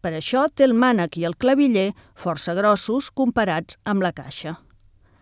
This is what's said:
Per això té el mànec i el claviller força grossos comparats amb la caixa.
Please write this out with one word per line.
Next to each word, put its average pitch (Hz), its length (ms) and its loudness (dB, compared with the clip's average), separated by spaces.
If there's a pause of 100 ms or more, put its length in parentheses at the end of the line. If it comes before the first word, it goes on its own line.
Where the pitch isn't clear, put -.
Per 175 80 -4
això 254 400 0
té 277 160 4
el 247 80 4
mànec 226 400 2
i 165 80 -4
el 165 160 -4
claviller 247 540 2 (260)
força 170 380 -6
grossos 208 580 0
comparats 214 600 -2 (100)
amb 196 160 0
la 175 80 0
caixa. 151 460 -12 (640)